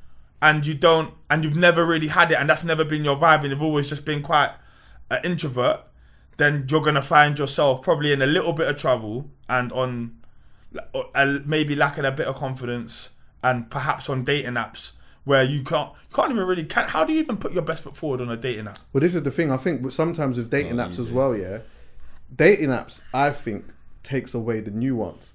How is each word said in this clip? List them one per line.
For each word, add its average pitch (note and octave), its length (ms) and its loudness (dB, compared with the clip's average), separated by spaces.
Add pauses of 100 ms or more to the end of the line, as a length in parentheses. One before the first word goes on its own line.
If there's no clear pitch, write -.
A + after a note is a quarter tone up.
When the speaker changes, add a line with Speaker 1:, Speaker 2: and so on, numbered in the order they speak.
(420)
Speaker 1:
and D3+ 240 4
you D#3 80 -2
don't, D#3+ 380 4 (180)
and D#3 140 4
you've D3+ 120 0
never E3+ 300 6
really D#3+ 220 2
had E3 220 4
it, D#3+ 40 4
and C#3+ 160 0
that's D3+ 120 2
never D#3+ 220 0
been D3+ 180 -2
your C#3+ 140 2
vibe, D#3 240 6
and C#3+ 100 -4
you've C#3 120 -4
always D3+ 260 0
just D3 160 -8
been D3 180 -4
quite D3 280 2 (600)
an B2+ 140 0
introvert, C#3+ 560 0 (560)
then D3 320 2
you're D3+ 140 4
gonna D3+ 180 2
find D3 380 4
yourself C3+ 420 2
probably D3 320 0
in C#3 80 2
a C3 60 4
little E3 260 2
bit D3+ 160 0
of C#3 80 -2
trouble B2 540 -2 (180)
and B2 240 -2
on, A#2+ 400 -4 (800)
or, C3 220 -6
uh, C#3 320 2
maybe D3+ 280 0
lacking C#3+ 300 0
a C3+ 80 2
bit C#3+ 140 -4
of C3+ 100 -4
confidence, B2+ 760 -8 (320)
and B2 280 0
perhaps C#3 400 -4
on C3 140 -2
dating C3+ 300 -2
apps - 380 -8 (320)
where C3+ 180 6
you C#3 200 0
can't, D3 260 -2 (220)
you - 40 -16
can't - 160 2
even A3 140 0
really, F3+ 200 0
can, - 260 0
how D#4 120 2
do D#4 120 2
you D#4+ 60 2
even D4+ 180 -4
put - 140 -4
your F3 100 0
best D#3 200 -6
foot - 140 -16
forward C3 240 -2
on A#2+ 100 -4
a A#2 60 -4
dating A2+ 320 -6
app? G2 100 -14 (140)
Speaker 2:
Well, C3+ 80 4
this E3+ 140 4
is E3 80 0
the C#3 80 0
thing. D#3+ 200 0
I C3 60 2
think C3+ 340 -2
sometimes D#3 460 0
with A#2 140 -4
dating C#3 260 -2
Speaker 3:
Not A#2 140 -2
Speaker 2:
apps - 20 -8
as G#2 140 -8
Speaker 3:
easy. A2+ 80 -6
Speaker 2:
well, C3 200 2
yeah, G2 260 -4 (720)
dating D#3 340 6
apps, - 320 -4 (140)
I C#3 160 2
think, - 340 -6 (380)
takes C3 320 -6
away A2+ 260 -2
the G#2 100 -8
nuance A2 640 -4